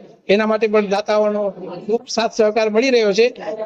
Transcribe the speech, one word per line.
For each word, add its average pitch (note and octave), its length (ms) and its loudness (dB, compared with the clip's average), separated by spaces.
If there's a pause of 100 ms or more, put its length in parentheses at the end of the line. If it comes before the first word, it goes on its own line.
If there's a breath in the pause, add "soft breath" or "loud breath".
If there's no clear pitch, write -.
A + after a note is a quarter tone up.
(280)
એના G#3+ 180 2
માટે A3 200 0
પણ G#3+ 200 0
દાતાઓનો G#3 640 -2
ખૂબ F#3 580 -6
સાથ A3 260 -4
સહકાર G#3+ 360 2
મળી A#3 200 2
રહ્યો A3 220 4
છે A3 160 4 (360)